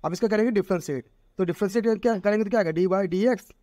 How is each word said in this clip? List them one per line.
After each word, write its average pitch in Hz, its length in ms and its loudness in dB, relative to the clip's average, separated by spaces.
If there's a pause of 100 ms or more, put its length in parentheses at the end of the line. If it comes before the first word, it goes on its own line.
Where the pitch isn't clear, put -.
अब 160 100 -4
इसका 214 140 0
करेंगे 220 240 2
डिफरेंशिएट, 175 580 -2 (300)
तो 185 60 2
डिफरेंशिएट 208 560 0
क्या 226 180 0
करेंगे 208 240 0
तो 202 60 -4
क्या 233 100 2
आएगा, 170 120 0
dy 180 160 0 (220)
dx 202 420 0 (120)